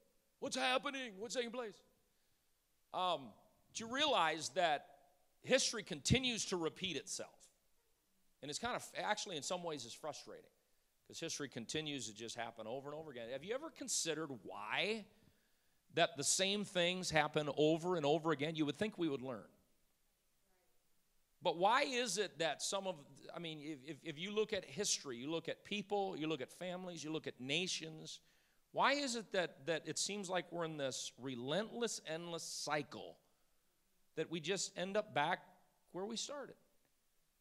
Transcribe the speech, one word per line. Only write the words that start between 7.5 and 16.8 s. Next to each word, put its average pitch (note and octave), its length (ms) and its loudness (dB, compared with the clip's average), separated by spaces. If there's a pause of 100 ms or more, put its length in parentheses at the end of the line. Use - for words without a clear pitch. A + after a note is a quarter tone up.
And C#3 80 -8
it's C#3 80 -4
kind A#3+ 160 -2
of, D#3 100 -4 (120)
actually, F#3 400 -2
in C3+ 60 -4
some F3+ 200 -2
ways, D#3 220 -4
it's A2+ 100 -10
frustrating, A2 560 -10 (560)
'cause - 140 -12
history D3 280 -4
continues C#3 600 -4
to G#2+ 60 -10
just A2 220 -8
happen A2+ 300 -6
over C3+ 240 -6
and D3+ 80 -6
over D#3+ 120 -10
again. A#2 200 -8
Have C3+ 140 -6
you G#3 100 -4
ever D4+ 160 -6
considered D#3+ 600 -2 (120)
why C3+ 640 -2 (880)
that D#3+ 220 6
the C#3 80 -2
same G3 400 2
things F3 460 2